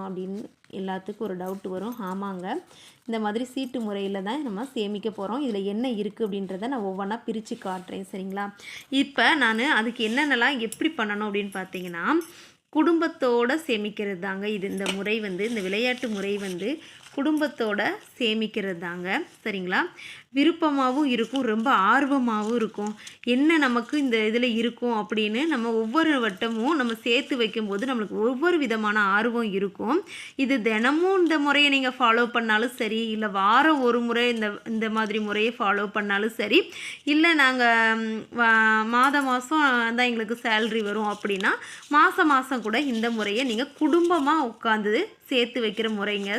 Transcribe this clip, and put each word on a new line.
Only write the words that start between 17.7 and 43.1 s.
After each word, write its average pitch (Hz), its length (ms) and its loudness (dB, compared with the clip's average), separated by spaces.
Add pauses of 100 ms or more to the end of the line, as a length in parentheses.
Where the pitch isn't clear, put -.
சேமிக்கிறது 214 680 -2
தாங்க, 175 260 -8 (300)
சரிங்களா? 196 420 -4 (540)
விருப்பமாகவும் 285 760 2
இருக்கும், 247 360 0
ரொம்ப 226 240 0 (180)
ஆர்வமாகவும் 240 720 2
இருக்கும். 214 340 -2 (360)
என்ன 277 320 4
நமக்கு 240 380 0
இந்த 269 240 2
இதுல 226 340 2
இருக்கும் 233 420 0
அப்படின்னு 214 500 -2
நம்ம 233 280 0
ஒவ்வொரு 247 460 2
வட்டமும் 226 560 -2
நம்ம 233 240 0
சேர்த்து 262 360 0
வைக்கும்போது 220 520 -2
நம்மளுக்கு 208 340 -4
ஒவ்வொரு 277 360 2
விதமான 220 380 -2 (120)
ஆர்வம் 220 420 0
இருக்கும். 202 480 -2 (380)
இது 269 260 2
தினமும் 277 560 2
இந்த 320 200 4
முறையை 285 320 4
நீங்க 269 240 2
ஃபாலோ 240 340 4
பண்ணாலும் 233 480 0
சரி, 220 240 -2 (100)
இல்ல 220 220 -2
வாரம் 247 480 4
ஒரு 240 200 4
முறை 240 280 2
இந்த, 220 220 0 (160)
இந்த 220 240 -2
மாதிரி 214 300 -2
முறையை 214 320 0
ஃபாலோ 202 380 0
பண்ணாலும் 208 460 -2
சரி, 233 240 4 (460)
இல்ல 311 280 4
நாங்க, 262 300 4 (300)
ம், 220 120 -2 (280)
வா-, 226 200 4 (340)
மாத 262 340 4
மாசம் 262 420 2 (260)
தான் 240 180 2
எங்களுக்கு 226 300 -2
சேலரி 220 440 0
வரும் 208 300 -2
அப்படின்னா, 202 420 -2 (360)
மாசம் 330 440 6
மாசம் 262 300 0
கூட 220 220 0
இந்த 233 240 0